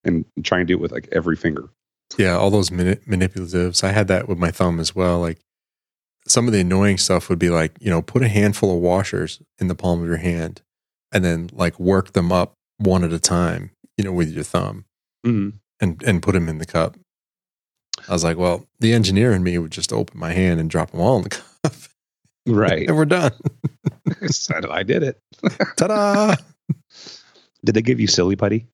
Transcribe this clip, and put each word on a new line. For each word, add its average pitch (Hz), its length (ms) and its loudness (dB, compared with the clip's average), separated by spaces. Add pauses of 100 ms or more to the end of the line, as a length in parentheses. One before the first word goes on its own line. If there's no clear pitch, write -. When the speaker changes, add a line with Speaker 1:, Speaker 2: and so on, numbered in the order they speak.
Speaker 1:
And 85 200 0 (180)
try - 160 0
and 90 80 0
do 90 80 0
it 90 60 -2
with, 85 100 -4
like, - 220 -12
every 85 240 -2
finger. - 320 -4 (500)
Speaker 2:
Yeah, 92 180 2
all 101 140 2
those 95 220 0
mani-, 90 240 0 (100)
manipulatives. 90 760 -2
I 95 80 0
had 101 160 0
that 92 200 0
with 92 100 -4
my 85 120 0
thumb 85 300 0
as 82 160 -4
well. 87 240 0
Like, 82 180 -4 (880)
some 120 220 2
of 117 40 2
the 104 80 2
annoying 95 380 2
stuff 90 300 0
would 87 100 0
be 87 120 2
like, 82 300 0
you 104 100 -2
know, 85 120 2
put 123 200 -2
a 127 60 2
handful 101 460 2
of 87 80 0
washers 90 580 0 (200)
in 92 80 0
the 90 80 -2
palm 87 260 0
of 85 60 -4
your 85 80 -2
hand 85 460 -4 (500)
and 98 120 2
then, 85 280 -2
like, 87 260 -4
work 92 360 0
them 87 180 2
up 90 220 0 (240)
one 92 260 2
at 82 80 -2
a 82 80 -4
time, 87 500 -2 (260)
you 107 80 -2
know, 95 80 -4
with 87 200 0
your 78 120 -8
thumb 92 400 -6 (400)
Speaker 1:
Mm-hmm. 104 320 0 (220)
Speaker 2:
and, 85 240 -2
and 92 200 0
put 101 120 0
'em 85 140 0
in 80 100 -6
the 80 80 -10
cup. 82 300 -4 (1120)
I 95 40 -4
was 85 120 0
like, 82 120 0
"Well, 87 300 -2 (140)
the 113 120 4
engineer 107 400 4
in 92 120 2
me 90 140 0
would 80 120 -4
just - 220 -8
open - 260 -4
my 82 140 -6
hand 90 260 2
and 80 100 -2
drop 80 240 -2
'em - 80 -8
all 113 180 4
in 92 60 0
the 104 60 -8
<laughs> - 320 -12
cup." 147 100 0 (720)
Speaker 1:
Right. 104 440 2
Speaker 2:
And 156 80 2
we're 156 80 4
done. 151 320 2
<laughs> - 60 -20 (600)
Speaker 1:
<laughs> - 260 -4
So - 300 -6 (100)
I 85 120 -2
did 131 220 0
it. 131 140 -6 (240)
<laughs> - 340 -2
Speaker 2:
Ta-da! 202 580 2 (1300)
Speaker 1:
Did 110 120 2
they 113 60 2
give 120 180 2
you 107 80 2
silly 92 260 2
putty? 104 400 -2